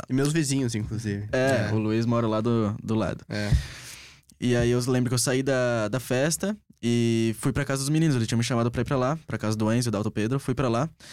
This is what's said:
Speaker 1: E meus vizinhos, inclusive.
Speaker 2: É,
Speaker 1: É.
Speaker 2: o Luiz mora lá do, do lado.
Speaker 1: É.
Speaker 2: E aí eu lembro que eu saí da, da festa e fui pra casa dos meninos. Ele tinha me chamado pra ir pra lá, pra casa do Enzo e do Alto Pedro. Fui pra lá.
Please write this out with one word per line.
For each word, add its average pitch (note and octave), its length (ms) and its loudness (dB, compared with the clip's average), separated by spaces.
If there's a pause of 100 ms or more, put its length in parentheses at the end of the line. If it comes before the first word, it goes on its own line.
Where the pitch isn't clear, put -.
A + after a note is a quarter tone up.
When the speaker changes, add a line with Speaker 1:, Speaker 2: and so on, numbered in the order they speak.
Speaker 1:
E B2+ 60 -4
meus C#3 180 2
vizinhos, C3+ 440 0
inclusive. G#2+ 560 -4
Speaker 2:
É, B2+ 380 2
Speaker 1:
É. G#2+ 40 0
Speaker 2:
o A2 60 0
Luiz A2 260 0
mora A#2 220 2
lá A2 120 0
do, A2 340 2 (100)
do A2 100 -2
lado. A2 340 -2
Speaker 1:
É. G#2 240 -4 (880)
Speaker 2:
E A#2+ 160 2
aí A#2+ 160 2
eu B2 80 2 (100)
lembro B2 200 2
que A#2+ 40 0
eu B2 60 2
saí C3 220 0
da, B2 460 0
da A#2 140 -4
festa D#3+ 540 0 (260)
e A#2 580 2
fui C3+ 140 0
pra C#3+ 100 -2
casa C#3 180 -2
dos C3+ 80 -4
meninos. D#3 260 4
Ele A2+ 100 2
tinha A2+ 120 0
me A#2 60 2
chamado A#2 260 0
pra B2 120 -2
ir A#2 40 -2
pra C#3+ 120 -2
lá, C3 280 0
pra A2+ 120 -6
casa A2 180 -2
do G#2+ 160 2
Enzo A#2+ 160 2
e A2+ 40 0
do G#2 60 -2
Alto G#2 140 -2
Pedro. A2+ 260 0
Fui C3+ 160 -2
pra C3 140 0
lá. A#2+ 220 0 (240)